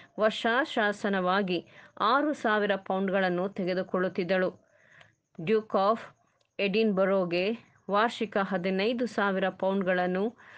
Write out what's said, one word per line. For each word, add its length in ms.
ವರ್ಷಾಶಾಸನವಾಗಿ 1500
ಆರು 320
ಸಾವಿರ 440
ಪೌಂಡ್ಗಳನ್ನು 720
ತೆಗೆದುಕೊಳ್ಳುತ್ತಿದ್ದಳು. 1200
Duke 400
of 200
Edinburgh-ಗೆ 1000
ವಾರ್ಷಿಕ 460
ಹದಿನೈದು 720
ಸಾವಿರ 420
ಪೌಂಡ್ಗಳನ್ನು 880